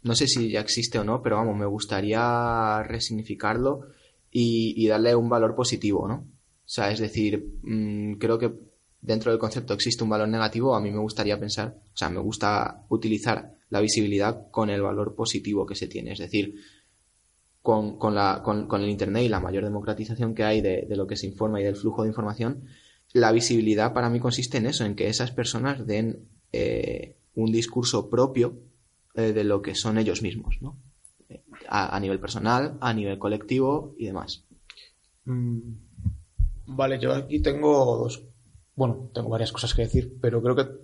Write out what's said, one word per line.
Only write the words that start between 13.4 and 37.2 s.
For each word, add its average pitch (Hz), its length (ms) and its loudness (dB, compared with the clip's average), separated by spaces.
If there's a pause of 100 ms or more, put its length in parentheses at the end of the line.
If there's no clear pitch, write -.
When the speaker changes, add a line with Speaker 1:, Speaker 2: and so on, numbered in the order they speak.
Speaker 1:
la 104 120 2
visibilidad 107 680 2
con 107 180 2
el 101 120 0
valor 101 340 -2
positivo 104 500 -2
que 98 100 -10
se 92 120 -6
tiene, 113 260 -8
es 101 60 -10
decir, 98 360 -2 (1080)
con, 107 360 0
con 107 180 0
la, 98 280 2
con, 107 240 -2
con 101 140 0
el 101 80 0
internet 101 340 0
y 120 60 2
la 101 100 0
mayor 92 240 -2
democratización 110 680 -4
que 110 100 -2
hay 107 180 4
de, 95 260 0
de 104 80 -4
lo 95 120 -2
que 104 100 -6
se 95 100 -6
informa 107 320 -2
y 98 40 0
del 101 120 0
flujo 110 280 -2
de 110 60 0
información, 113 560 -4 (480)
la 117 180 6
visibilidad 113 640 4
para 120 160 2
mí 120 100 2
consiste 123 380 -2
en 113 100 2
eso, 131 180 -2
en 104 100 -2
que 98 120 0
esas 120 240 -2
personas 123 540 -2
den, 110 420 -2 (260)
eh, - 640 -2 (180)
un 113 160 2
discurso 117 580 0
propio, 123 500 2 (560)
eh, 113 180 2
de 107 100 2
lo 101 180 2
que 98 140 -8
son 110 220 0
ellos 110 240 2
mismos, - 400 -4
¿no? - 160 -12 (880)
A, 95 280 0
a 98 40 -2
nivel 95 200 -2
personal, 117 600 0
a 120 140 0
nivel 101 260 -2
colectivo 131 760 -2
y 117 80 -8
demás. - 400 -8 (800)
Speaker 2:
Mm, 120 340 -2 (1080)
vale, 135 320 0
yo 127 140 2
aquí 139 280 0